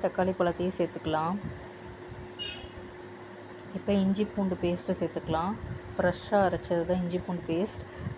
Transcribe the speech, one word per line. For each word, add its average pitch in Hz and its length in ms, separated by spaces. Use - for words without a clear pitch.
தக்காளி 185 340
பழத்தையும் 175 400
சேர்த்துக்கலாம். 160 580
இப்போ 202 140
இஞ்சி 196 280
பூண்டு 185 300
பேஸ்ட்டை 175 380
சேர்த்துக்கலாம். 165 520
ஃப்ரெஷ்ஷாக 185 520
அரைச்சது 170 400
தான் 180 140
இஞ்சி 175 240
பூண்டு 175 240
பேஸ்ட். 175 340